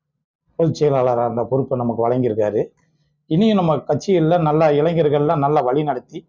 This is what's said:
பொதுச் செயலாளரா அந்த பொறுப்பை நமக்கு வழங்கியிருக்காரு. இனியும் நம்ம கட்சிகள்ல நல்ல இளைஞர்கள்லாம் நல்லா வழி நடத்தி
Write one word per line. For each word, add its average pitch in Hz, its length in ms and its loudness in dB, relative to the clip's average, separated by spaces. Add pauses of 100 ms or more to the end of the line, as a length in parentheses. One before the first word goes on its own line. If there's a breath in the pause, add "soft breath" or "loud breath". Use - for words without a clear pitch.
(560)
பொதுச் 160 280 0
செயலாளரா 127 400 2
அந்த 113 200 -2
பொறுப்பை 131 340 -2
நமக்கு 117 300 -2
வழங்கியிருக்காரு. 113 580 0 (600)
இனியும் 208 300 2
நம்ம 165 200 0
கட்சிகள்ல 165 640 0
நல்ல 156 300 2
இளைஞர்கள்லாம் 151 680 0
நல்லா 143 220 0
வழி 131 220 0
நடத்தி 143 460 -8